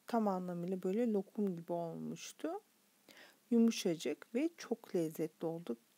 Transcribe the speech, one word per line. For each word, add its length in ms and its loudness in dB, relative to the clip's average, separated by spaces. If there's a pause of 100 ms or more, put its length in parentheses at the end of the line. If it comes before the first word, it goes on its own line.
tam 220 2
anlamıyla 540 -2
böyle 300 2
lokum 440 0
gibi 160 -8
olmuştu. 880 -6 (880)
Yumuşacık 840 2
ve 240 2
çok 360 -6
lezzetli 520 -2
oldu. 300 -4 (220)